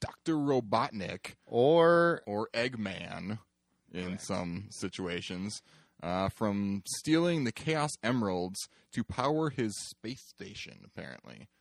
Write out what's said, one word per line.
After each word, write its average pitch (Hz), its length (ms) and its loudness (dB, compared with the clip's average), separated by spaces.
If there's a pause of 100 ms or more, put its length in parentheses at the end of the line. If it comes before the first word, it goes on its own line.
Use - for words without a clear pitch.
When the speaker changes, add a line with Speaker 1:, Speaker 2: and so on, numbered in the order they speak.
Speaker 1:
Doctor - 360 -4
Robotnik 113 1000 0 (120)
Speaker 2:
Or 165 800 6
Speaker 1:
or 104 260 -2
Eggman 101 880 -4 (540)
in 90 160 -4
Speaker 2:
Correct. 95 180 -6
Speaker 1:
some 92 440 -4
situations, 92 920 -6 (400)
uh, 92 260 0
from 101 540 -2 (160)
stealing 165 460 2
the 113 80 0
Chaos 151 400 -2 (100)
Emeralds 95 560 0 (340)
to 120 120 -2
power 151 460 0
his 110 220 0 (160)
space - 400 -12
station, - 560 -14
apparently, 62 640 -14 (120)